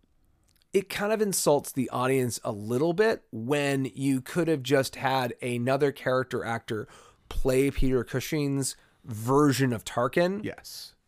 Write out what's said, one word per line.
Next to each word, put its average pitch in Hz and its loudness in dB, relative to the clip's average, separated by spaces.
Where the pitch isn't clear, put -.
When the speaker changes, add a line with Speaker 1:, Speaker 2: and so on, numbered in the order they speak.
Speaker 1:
it 196 0
kind 208 -2
of 214 0
insults 170 2
the 131 -2
audience 127 0
a 120 -2
little 113 -2
bit 214 0
when 139 -2
you 135 0
could 165 -2
have 147 0
just 135 0
had 131 -2
another 131 0
character 127 -2
actor 113 -6
play 135 2
Peter 127 2
Cushing's 139 -2
version 131 4
of 104 -6
Tarkin. 175 0
Speaker 2:
Yes. - -12